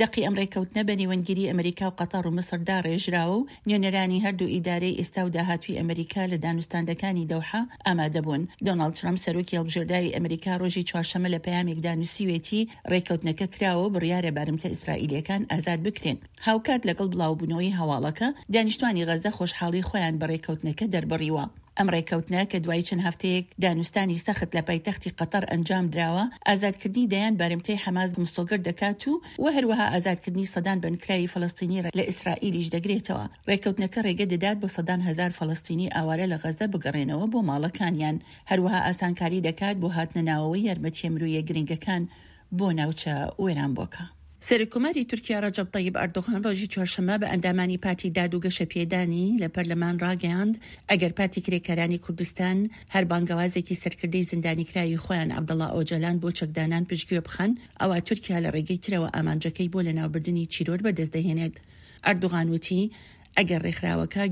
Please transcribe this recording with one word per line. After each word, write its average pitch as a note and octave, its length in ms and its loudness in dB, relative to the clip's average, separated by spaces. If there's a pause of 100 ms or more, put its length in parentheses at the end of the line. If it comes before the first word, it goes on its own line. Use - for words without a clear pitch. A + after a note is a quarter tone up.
دەقی A3 240 2
ئەم G3+ 140 2
ڕێکەوتنە G3 480 -2
بە G#3 120 2
نێوەنگیری F#3 500 0
ئەمریکا F3 400 0
و F3+ 100 -10
قەتەر F3 260 -2
و E3 120 0
مەسەردا F3+ 480 -2
ڕێژراوە F3 520 2
و C#4 100 0 (200)
نوێنەرانی F#3+ 580 2
هەردوو F#3+ 280 0
ئیدارەی F3+ 460 0
ئێستا F3+ 260 -2
و F3 100 0
داهاتووی F3 440 0
ئەمریکا E3 520 0
لە E3+ 140 0
دانوستاندەکانی E3+ 840 -2
دەوحە E3 300 -2 (240)
ئامادە D#3+ 400 2
بوون. D#3 180 0 (220)
دۆناڵد E3 320 2
ترامپ F3+ 280 -2
سەرۆکی F3 320 -2
هەڵبژێرداری E3+ 580 0
ئەمریکا E3+ 460 -2
ڕۆژی F3+ 280 0
چوارشەممە F3+ 460 0
لە D#3+ 100 0
پەیامێکدا E3+ 540 0
نووسیوێتی، F3 600 0 (300)
«ڕێکەوتنەکە F3 640 0
کراوە، F#3+ 400 2
بڕیارە F3 440 2
بارمتە D#3 360 -2
ئیسرائیلیەکان D#3 680 -2 (100)
ئازاد E3 340 0
بکرێن.» E3 320 -2 (280)
هاوکات A3+ 440 2
لەگەڵ F#3+ 240 0
بڵاوبوونەوەی E3 640 0
هەواڵەکە، D#3 480 0 (260)
دانیشتوانی A3 560 2
غەزە E3+ 280 0
خۆشحاڵی F3+ 520 0
خۆیان E3+ 300 0
بە D#3+ 120 -2
ڕێکەوتنەکە D#3+ 600 -2
دەربڕیوە. D#3 520 0 (320)
ئەم G3 180 4
ڕێکەوتنە E3 460 0 (100)
کە F#3+ 120 -2
دوای E3+ 240 0
چەند F#3 200 0
هەفتەیەک F3+ 380 0 (180)
دانوستانی E3+ 600 2
سەخت F#3+ 320 -2
لە D#3+ 100 2
پایتەختی F3 520 -2
قەتەر E3+ 320 0
ئەنجام F3 420 2
دراوە، E3+ 320 2 (220)
ئازادکردنی G3+ 680 2
دەیان G#3+ 280 2
بارمتەی E3+ 420 0
حەماس F#3 280 0 (120)
مسۆگەر F3+ 440 -2
دەکات G3+ 400 -2
و، D#4+ 140 2 (220)
و - 20 4 (100)
هەروەها A3+ 380 4
ئازادکردنی F3+ 600 0
سەدان F#3+ 300 0
بنکراوی F3 500 0
فەڵەستینی F3 500 -2 (140)
لە - 120 2
ئیسرائیلیش F3 680 -2
دەگرێتەوە. F#3 500 -2 (240)
ڕێکەوتنەکە G3 560 0
ڕێگە F#3+ 280 2
دەدات G3 300 0
بە F#3+ 120 0
سەدان F3+ 320 0
هەزار F3 300 0
فەڵەستینی E3 580 -2
ئاوارە D#3+ 360 0
لە D#3 120 -2
غەزە D#3+ 300 -2
بگەڕێنەوە D3 580 0
بۆ A#3+ 80 2 (100)
ماڵەکانیان. D#3 680 0 (340)
هەروەها F#3 340 4
ئاسانکاری F3 640 0
دەکات G3 340 0
بۆ E3+ 60 0 (100)
هاتنە E3 320 0
ناوەوەی D#3+ 400 2
یارمەتیە E3 440 -2
مرۆیە D#3 340 0
گرنگەکان E3 560 0 (540)
بۆ G3 100 2 (120)
ناوچە D#3 360 0 (280)
وێران C#3+ 340 2
بۆکە. - 280 -8 (440)
سەرکوماری A#3+ 600 2
تورکیا A3 340 -4
ڕەجەب G3 320 -2
تەیب F#3 260 0
ئەردۆغان F#3 440 -2
ڕۆژی G3 280 -2
چوارشەممە F#3 480 0
بە - 100 -2
ئەندامانی F3+ 520 2
پارتی F#3 340 0
داد F3 160 2
و F3 120 0
گەشە F3+ 280 0
پێدانی F3 540 2 (140)
لە E3 120 0
پەرلەمان E3+ 500 0
ڕاگەیاند، F#3 520 2 (340)
ئەگەر F3+ 280 4
پارتی F#3+ 280 0
کرێکارانی F3 580 0
کوردستان F3+ 540 -2 (360)
هەر F#3+ 180 4
بانگەوازێکی F3 720 0
سەرکردەی F3 480 0
زندانیکراوی E3 720 0
خۆیان E3 340 0
عەبدەڵا D#3+ 380 0
ئۆجەلان E3+ 460 0
بۆ F3 160 0
چەکدانان D#3+ 520 0
پشتگوێ E3+ 380 -2
بخەن، G3 240 0 (280)
ئەوە F3+ 180 2 (100)
تورکیا G3+ 380 0
لە D#3 100 0
ڕێگەی D#3+ 280 -2
ترەوە F3 320 0
ئامانجەکەی D#3+ 580 0
بۆ F#3+ 140 0
لە D#3+ 120 0
ناوبردنی E3 540 0
چیرۆر E3+ 320 0
بەدەستدەهێنێت. D#3+ 720 0 (500)
ئەردوغان F3 480 2
وتی، F#3 380 0 (460)
«ئەگەر F3 280 4
ڕێکخراوەکە E3+ 680 0